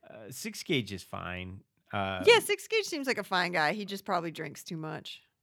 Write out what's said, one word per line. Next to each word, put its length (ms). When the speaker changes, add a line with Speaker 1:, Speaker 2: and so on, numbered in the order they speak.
Speaker 1:
Uh, 220
Six 320
Gauge 280
is 120
fine. 600
Uh, 320
Speaker 2:
yeah, 140
Six 280
Gauge 180
seems 220
like 100
a 60
fine 280
guy. 220
He 120
just 180
probably 280
drinks 320
too 140
much. 440